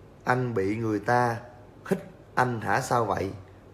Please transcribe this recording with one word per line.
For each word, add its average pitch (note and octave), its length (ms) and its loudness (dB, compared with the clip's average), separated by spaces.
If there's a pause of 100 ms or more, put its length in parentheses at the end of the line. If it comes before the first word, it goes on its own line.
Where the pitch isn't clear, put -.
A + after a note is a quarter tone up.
(240)
anh B2+ 300 0
bị G2 220 0
người G#2+ 240 0
ta A#2+ 360 2 (540)
hít G3 80 0 (360)
anh B2 260 2
hả, G#2 200 0
sao B2 240 2
vậy? F#2+ 260 -2 (440)